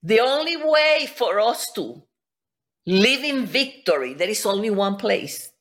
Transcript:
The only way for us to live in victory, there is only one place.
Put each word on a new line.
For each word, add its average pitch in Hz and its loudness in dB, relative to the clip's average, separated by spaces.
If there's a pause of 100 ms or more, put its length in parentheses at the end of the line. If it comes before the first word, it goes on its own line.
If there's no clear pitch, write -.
The 220 4
only 302 0
way 302 4
for 202 0
us 220 0
to 120 -10 (800)
live 233 2
in 277 -2
victory, 160 -2
there 175 -4
is 214 -4
only 202 -2
one 196 0
place. - -6 (100)